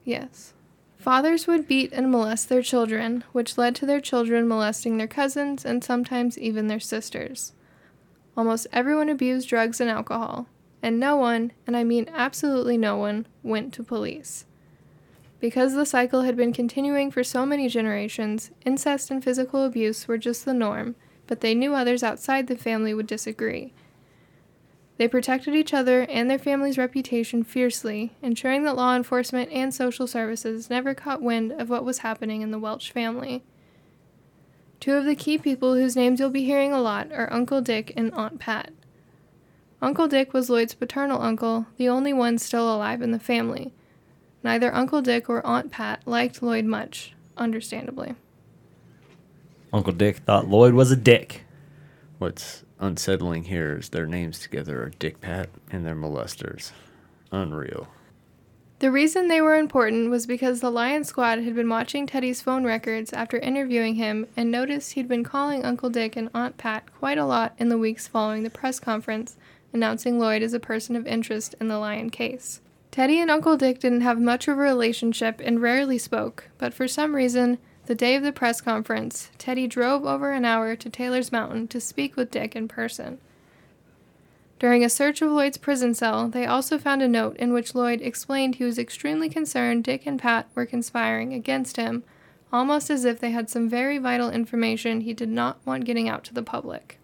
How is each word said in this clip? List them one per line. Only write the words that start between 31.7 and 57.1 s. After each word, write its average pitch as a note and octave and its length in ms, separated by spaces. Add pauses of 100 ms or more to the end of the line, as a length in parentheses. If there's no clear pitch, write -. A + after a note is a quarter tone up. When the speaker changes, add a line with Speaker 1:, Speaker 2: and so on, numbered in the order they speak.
Speaker 1:
was B3 140
happening A3 420
in G#3+ 100
the A3 80
Welch A3 320
family. B3 520 (1400)
Two C#4 140
of C#4+ 100
the D4 100
key D4+ 220
people B3+ 380
whose B3+ 200
names B3+ 240
you'll C4+ 100
be C4+ 140
hearing C#4 300
a C4+ 80
lot A3 320
are B3+ 180
Uncle B3 300
Dick A3+ 340
and A3+ 180
Aunt A3 260
Pat. - 320 (1120)
Uncle D4 280
Dick C4+ 240
was B3+ 160
Lloyd's A#3 240
paternal C#4 480
uncle, A3+ 460 (100)
the B3 100
only C4 240
one A#3+ 260
still A#3 380
alive G#3+ 260
in A#3 100
the A3+ 80
family. A#3 540 (680)
Neither A#3 320
Uncle C4 260
Dick A#3+ 280
or A#3 160
Aunt B3 260
Pat G#3+ 340
liked A#3+ 380
Lloyd A3+ 220
much, - 480 (240)
understandably. A#3+ 760 (1600)
Speaker 2:
Uncle G2 220
Dick G2+ 240
thought - 300
Lloyd A#2 260
was B2+ 180
a C3 40
dick. - 480 (760)
Speaker 3:
What's - 460 (160)
unsettling F2 680
here E2 320
is E2+ 120
their E2 180
names E2 320
together C#2+ 440
are C#2+ 140
Dick - 240
Pat F2+ 280 (220)
and F2 140
they're D#2+ 100
molesters. - 760 (600)